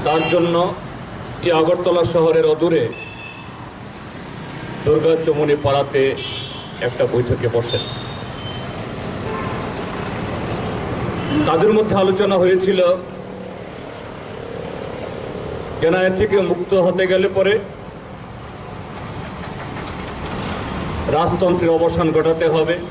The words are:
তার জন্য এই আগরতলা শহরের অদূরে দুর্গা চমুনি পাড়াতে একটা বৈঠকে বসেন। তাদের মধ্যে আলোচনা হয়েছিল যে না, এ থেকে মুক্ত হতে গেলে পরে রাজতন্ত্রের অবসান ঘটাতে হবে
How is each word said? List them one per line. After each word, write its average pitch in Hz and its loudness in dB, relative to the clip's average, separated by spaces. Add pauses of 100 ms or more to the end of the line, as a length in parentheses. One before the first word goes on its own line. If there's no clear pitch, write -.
তার 160 4 (100)
জন্য 170 4 (920)
এই 175 4
আগরতলা 175 4
শহরের 160 6
অদূরে 156 4 (2000)
দুর্গা 156 6 (100)
চমুনি 147 4
পাড়াতে 139 4 (880)
একটা 123 0
বৈঠকে 120 0
বসেন। - 0 (3750)
তাদের 180 4
মধ্যে 214 2
আলোচনা 196 2
হয়েছিল 185 4 (3000)
যে 160 4
না, 185 2
এ - 4 (100)
থেকে 202 4 (140)
মুক্ত 180 0 (140)
হতে 185 2
গেলে 190 4
পরে 196 4 (3500)
রাজতন্ত্রের 175 4
অবসান 165 4 (100)
ঘটাতে 160 4
হবে 160 4 (160)